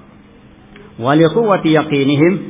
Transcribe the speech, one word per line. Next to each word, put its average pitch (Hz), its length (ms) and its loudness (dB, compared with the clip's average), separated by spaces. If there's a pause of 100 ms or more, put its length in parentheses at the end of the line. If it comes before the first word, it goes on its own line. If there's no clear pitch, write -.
(1000)
"Wa 120 160 -2
li 160 120 4
quwwati 165 480 0
yaqinihim," 147 580 0 (160)